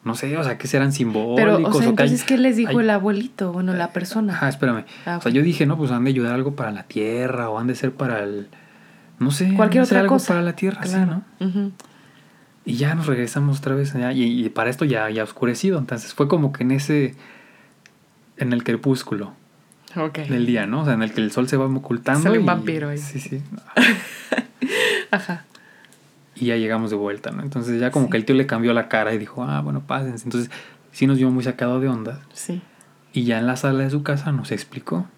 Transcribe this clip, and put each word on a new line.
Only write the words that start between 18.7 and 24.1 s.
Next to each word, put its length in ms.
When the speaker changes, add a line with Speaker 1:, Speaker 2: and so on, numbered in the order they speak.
Speaker 2:
Ok. 220
Speaker 1:
del 160
día, 220
¿no? 140
O 40
sea, 80
en 100
el 80
que 100
el 100
sol 180
se 80
va 80
ocultando 580
Speaker 2:
Sale 140
un 60
Speaker 1:
y 40
Speaker 2:
vampiro 420
ahí. 100
Speaker 1:
Sí, 200
sí. 220
Speaker 2:
<laughs> 1400